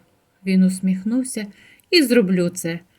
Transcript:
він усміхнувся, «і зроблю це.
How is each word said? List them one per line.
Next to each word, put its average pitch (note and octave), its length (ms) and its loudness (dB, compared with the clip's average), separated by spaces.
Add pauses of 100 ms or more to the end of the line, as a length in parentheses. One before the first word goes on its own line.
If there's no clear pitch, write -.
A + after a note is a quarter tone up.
(460)
він F#3+ 160 6
усміхнувся, G3 840 0 (440)
«і F4 120 -8
зроблю F#3+ 460 0
це. E3+ 320 -8 (180)